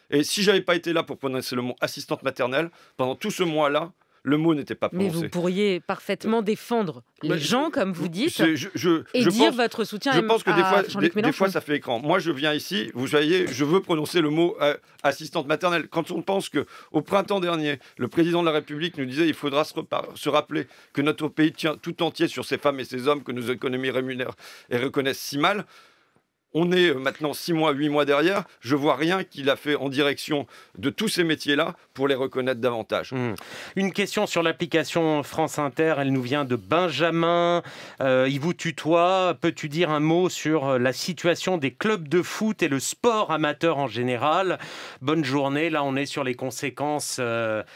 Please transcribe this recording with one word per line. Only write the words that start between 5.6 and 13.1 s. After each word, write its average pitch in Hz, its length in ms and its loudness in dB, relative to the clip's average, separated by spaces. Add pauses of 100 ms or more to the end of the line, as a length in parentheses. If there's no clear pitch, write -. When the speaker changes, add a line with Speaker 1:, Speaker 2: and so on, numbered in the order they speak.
Speaker 2:
parfaitement 214 600 -4
défendre 202 600 -2 (220)
les 156 60 -2
Speaker 1:
Mais 175 100 0
Speaker 2:
gens, 233 280 0
Speaker 1:
je, 311 40 -6
Speaker 2:
comme 190 220 -2
vous 170 160 -4
dites, 208 220 -2
Speaker 1:
c'est, 160 260 2
je, 160 180 -6
je, 160 280 2 (100)
Speaker 2:
et 247 80 4
Speaker 1:
je 202 80 4
Speaker 2:
dire 240 180 6
Speaker 1:
pense, 277 80 2
Speaker 2:
votre 226 300 -2
soutien 240 260 -4
Speaker 1:
je 254 80 4
Speaker 2:
à, 226 40 4
Speaker 1:
pense 220 200 2
que 185 80 2
des - 100 4
Speaker 2:
à 190 40 4
Speaker 1:
fois, 190 180 4
Speaker 2:
Jean-Luc 196 160 -6
Speaker 1:
des, 170 160 2
des - 60 -
Speaker 2:
Mélenchon. - 160 0
Speaker 1:
fois, 190 120 2
ça 175 120 -2
fait 147 160 -2
écran. 123 220 -2
Moi, 156 200 2
je 165 120 -4
viens 151 220 0
ici, 190 400 -4
vous 123 120 -4
voyez, 156 420 4